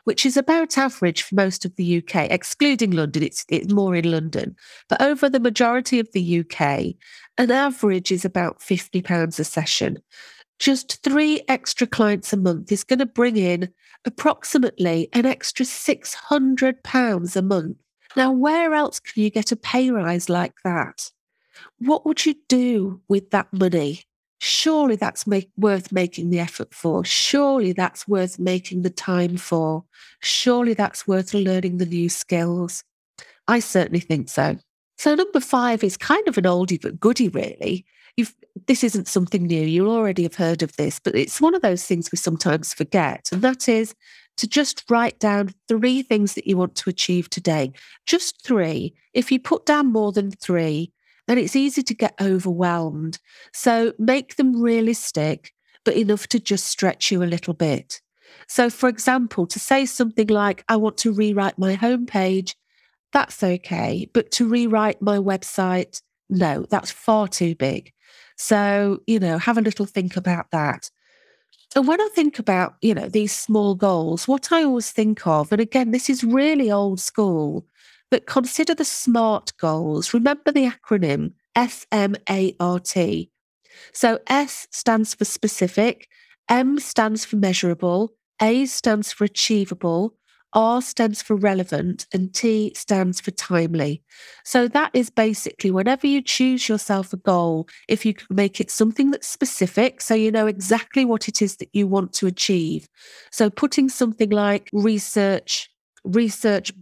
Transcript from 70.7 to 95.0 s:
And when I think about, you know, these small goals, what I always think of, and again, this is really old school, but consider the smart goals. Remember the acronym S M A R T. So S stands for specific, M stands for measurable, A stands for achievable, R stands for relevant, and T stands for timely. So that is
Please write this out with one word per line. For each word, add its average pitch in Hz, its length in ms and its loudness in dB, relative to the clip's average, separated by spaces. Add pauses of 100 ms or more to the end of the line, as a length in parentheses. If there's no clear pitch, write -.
And 269 100 4
when 330 140 2
I 427 120 0
think 294 280 0
about, 185 420 0
you 220 120 2
know, - 140 -6
these 208 240 0
small 202 440 0
goals, 170 500 0
what 269 240 0
I 330 140 4
always 247 260 0
think 214 340 0
of, 151 280 2
and 208 80 4
again, 233 320 0
this 254 180 0
is 254 140 -2
really 269 480 2
old 202 260 0
school, 175 680 -2 (420)
but - 160 0
consider 311 480 0
the 320 100 -2
smart 226 760 0
goals. 156 540 -2
Remember 285 380 2
the 262 220 2
acronym 160 600 0 (220)
S - 380 -2
M 202 240 0 (120)
A 190 300 0
R 180 220 0
T. 170 500 -2 (640)
So 226 340 2
S 277 440 -2
stands 220 440 0
for - 100 -4
specific, - 840 -2 (400)
M 254 300 2
stands 220 460 -2
for - 120 -4
measurable, 185 800 0 (260)
A 240 260 4
stands 214 460 -2
for - 120 -2
achievable, 196 920 0 (380)
R 233 300 4
stands 220 400 -2
for - 120 -2
relevant, 185 800 -2
and 185 220 -2
T 220 420 0
stands 185 420 0
for - 120 -8
timely. 165 720 -2 (420)
So 247 240 2
that 294 240 0
is 247 160 2